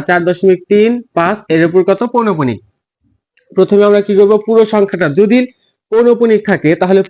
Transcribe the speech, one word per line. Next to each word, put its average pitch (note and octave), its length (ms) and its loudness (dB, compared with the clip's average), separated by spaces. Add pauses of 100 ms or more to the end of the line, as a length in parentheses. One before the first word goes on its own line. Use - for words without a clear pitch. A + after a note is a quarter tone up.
চার F3 220 -2
দশমিক F3+ 360 0 (100)
তিন G#3+ 220 2 (220)
পাঁচ, F3+ 240 -2 (120)
এর D#3+ 160 0
উপর F3 180 0
কত? F#3+ 180 -2 (100)
পৌনঃপুনিক। D#3 480 -2 (920)
প্রথমে G3+ 340 2
আমরা G#3 160 2
কি G#3 140 -4
করবো? G3+ 200 4 (120)
পুরো A3+ 180 2
সংখ্যাটা, G3+ 420 -2 (120)
যদি G#3+ 180 2 (540)
পৌনঃপুনিক A3+ 540 2
থাকে D#3+ 300 -2
তাহলে F#3+ 340 0